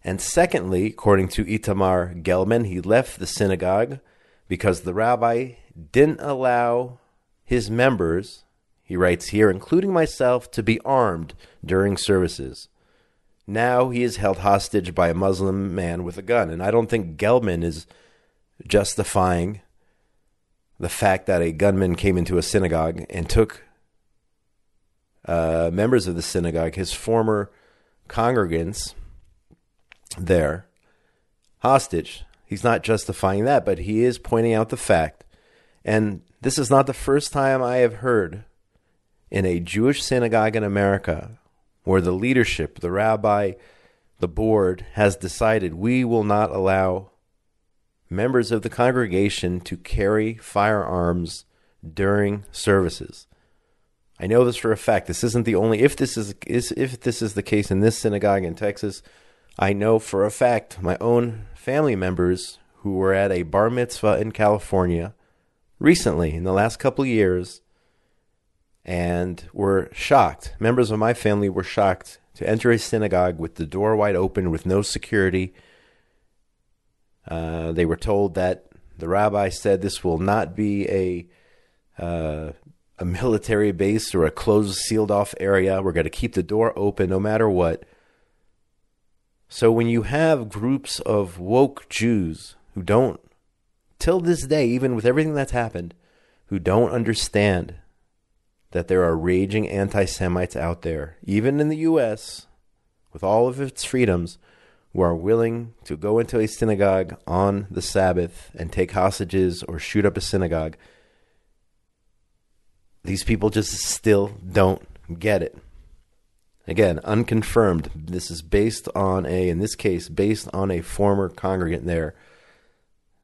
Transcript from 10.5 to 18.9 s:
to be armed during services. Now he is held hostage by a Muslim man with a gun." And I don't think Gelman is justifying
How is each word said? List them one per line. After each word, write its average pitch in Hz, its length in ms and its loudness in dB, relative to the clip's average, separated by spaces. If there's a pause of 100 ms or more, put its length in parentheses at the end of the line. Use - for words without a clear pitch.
to 113 120 -6
be 110 180 0
armed 98 540 0 (300)
during 95 320 2
services. 85 720 -2 (800)
Now 123 440 2
he 120 120 -2
is 120 140 -2
held 95 220 0
hostage 98 560 2
by 87 140 2
a 82 60 0
Muslim 95 600 0
man 87 280 -4
with 87 160 -10
a 95 40 -12
gun." 104 280 0
And 82 100 -6
I 98 100 0
don't 113 180 2
think 90 280 -4
Gelman 104 460 2
is 82 240 -4 (800)
justifying 95 920 0 (1200)